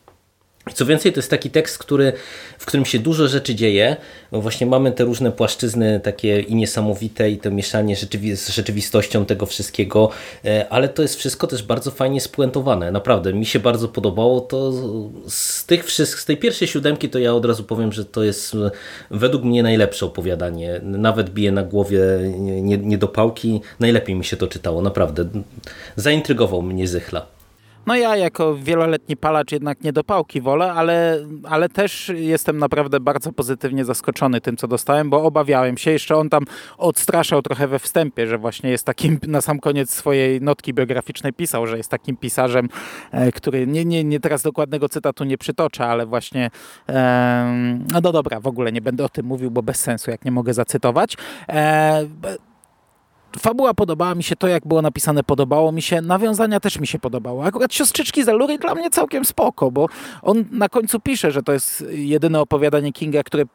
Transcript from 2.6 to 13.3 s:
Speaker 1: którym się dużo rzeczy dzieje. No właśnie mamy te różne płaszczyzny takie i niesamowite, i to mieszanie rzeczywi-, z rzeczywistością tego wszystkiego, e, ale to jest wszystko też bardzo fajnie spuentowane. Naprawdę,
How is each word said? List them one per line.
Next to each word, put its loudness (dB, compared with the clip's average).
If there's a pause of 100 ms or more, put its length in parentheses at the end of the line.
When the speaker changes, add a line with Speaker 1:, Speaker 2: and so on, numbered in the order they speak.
Speaker 1:
którym 2
się 0
dużo 2
rzeczy -2
dzieje. 4 (340)
No -2
właśnie -2
mamy 4
te 0
różne 0
płaszczyzny 0
takie 0
i -2
niesamowite, 0
i -4
to -4
mieszanie 0
rzeczywi-, -4
z -8
rzeczywistością 0
tego 0
wszystkiego, 2 (360)
e, 2
ale 0
to -2
jest 0
wszystko -4
też -6
bardzo -2
fajnie -2
spuentowane. 0
Naprawdę, 2